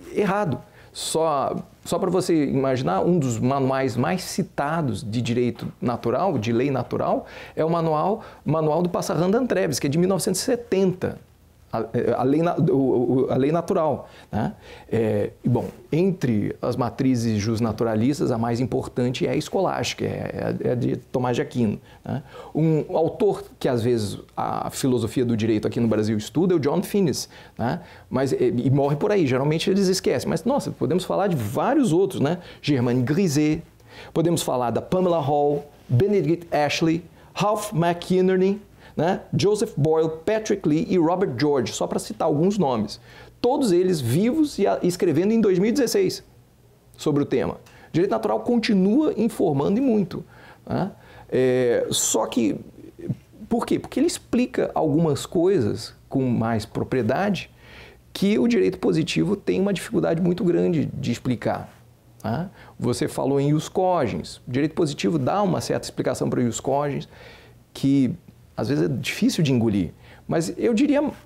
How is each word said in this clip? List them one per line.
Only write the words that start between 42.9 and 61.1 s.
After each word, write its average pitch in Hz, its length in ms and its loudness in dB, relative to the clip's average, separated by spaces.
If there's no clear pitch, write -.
Todos 247 280 2
eles 180 300 2
vivos 226 580 2
e 294 80 2
a-, - 160 0
escrevendo 180 500 2
em 226 100 4
dois 190 160 4
mil 202 100 4
e 233 40 2
dezesseis 214 520 0
sobre 143 260 2
o 143 40 -2
tema. 107 300 0
O - 20 -20
direito 180 180 2
natural 220 300 0
continua 226 720 2
informando 180 640 0
e 269 40 0
muito, 214 420 0
né? 147 260 -4
É... 127 640 2
só - 340 0
que, - 320 0
por 226 160 0
quê? - 120 0
Porque - 220 -6
ele 302 60 4
explica - 680 -2
algumas 156 520 0
coisas 151 640 0
com 131 220 0
mais 113 340 0
propriedade 127 840 -2
que 202 240 2
o 247 100 2
direito 185 300 2
positivo 165 580 0
tem 185 240 -2
uma 196 140 2
dificuldade 165 480 -2
muito 180 200 0
grande 170 440 2
de 131 260 -4